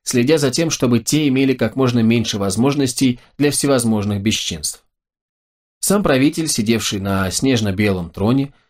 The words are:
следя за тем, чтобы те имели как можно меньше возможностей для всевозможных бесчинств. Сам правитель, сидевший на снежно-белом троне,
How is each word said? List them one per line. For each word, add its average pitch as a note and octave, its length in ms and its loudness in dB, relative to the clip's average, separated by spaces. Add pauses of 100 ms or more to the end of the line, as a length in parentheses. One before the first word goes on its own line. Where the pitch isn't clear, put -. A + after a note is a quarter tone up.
следя C3 380 2
за C#3 100 0
тем, D#3+ 220 -2
чтобы A#2+ 280 0
те D3 280 0
имели C3+ 260 2
как A2+ 220 -2
можно B2 240 0
меньше A2+ 400 2
возможностей B2 800 0 (180)
для C#3+ 140 2
всевозможных A2 680 0
бесчинств. - 640 -4 (960)
Сам G3+ 220 0
правитель, D#3 460 2
сидевший A2 520 -2
на F#2+ 300 -2
снежно-белом G2+ 800 0
троне, C3 440 -2 (160)